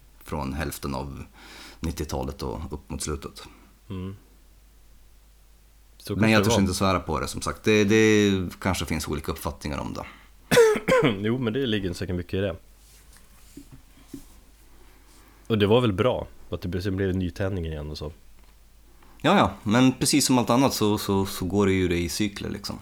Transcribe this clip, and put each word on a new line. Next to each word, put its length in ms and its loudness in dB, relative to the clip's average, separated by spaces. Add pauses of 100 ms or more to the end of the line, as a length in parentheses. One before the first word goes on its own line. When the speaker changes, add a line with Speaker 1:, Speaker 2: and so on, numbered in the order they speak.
(240)
Speaker 1:
från 300 -6
hälften 420 -6
av 280 -10 (560)
nittiotalet 640 -6
och 300 -8
upp 160 -14
mot 120 -10
slutet. 420 -10 (460)
Speaker 2:
Mm. 260 -10 (1800)
Så 180 -8
Speaker 1:
Men 60 -2
Speaker 2:
kanske 120 4
Speaker 1:
jag 80 6
Speaker 2:
det 40 2
Speaker 1:
törs 80 4
Speaker 2:
var. 80 4
Speaker 1:
inte 120 2
svära 260 0
på 200 -4
det, 80 -4
som 140 -8
sagt. 220 -6
Det, 200 4
det 680 4 (100)
kanske 260 -2
finns 220 -4
olika 240 -6
uppfattningar 460 -8
om 160 -8
det. 120 -10 (960)
Speaker 2:
<clears throat> 160 2
Jo, 180 0
men 160 -2
det 120 -2
ligger 280 -2
säkert 220 -4
mycket 180 -6
i 40 -2
det. 180 -2 (3000)
Och 100 2
det 100 6
var 140 6
väl 120 2
bra, 340 0 (220)
att 120 -6
det 60 -6
blev, 140 -4
sen 140 -2
blev 180 0
det 60 0
nytändning 460 -4
igen 260 -8
och 60 -10
så. 140 -10 (1080)
Speaker 1:
Ja, 160 4
ja, 140 4 (120)
men 300 4
precis 320 2
som 120 2
allt 120 0
annat 240 4
så, 240 2
så, 280 0
så 200 -6
går 200 2
det 80 4
ju 140 2
det 100 0
i 120 -2
cykler, 400 -4
liksom. 320 -10